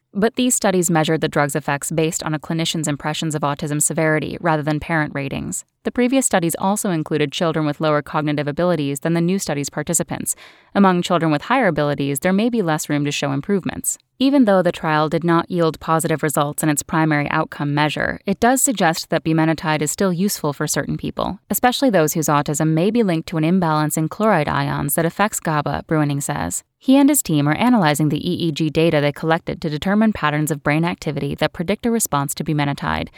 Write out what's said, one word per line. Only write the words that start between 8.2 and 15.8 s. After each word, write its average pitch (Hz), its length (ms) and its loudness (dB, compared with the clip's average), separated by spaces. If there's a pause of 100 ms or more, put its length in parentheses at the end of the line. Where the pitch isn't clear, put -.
abilities 147 520 0
than 170 160 0
the 170 60 2
new 185 180 0
study's 143 320 -4
participants. - 640 -4 (400)
Among 185 260 4
children 165 300 0
with 147 100 0
higher 254 240 2
abilities, 143 540 0
there 185 120 0
may 208 180 0
be 233 120 0
less 160 280 -2
room 147 160 0
to 143 60 -2
show 143 200 -4
improvements. - 680 -4 (220)
Even 269 260 4
though 196 160 6
the 170 100 2
trial 156 380 0
did 160 140 0
not 170 260 2
yield 165 300 0
positive 160 420 0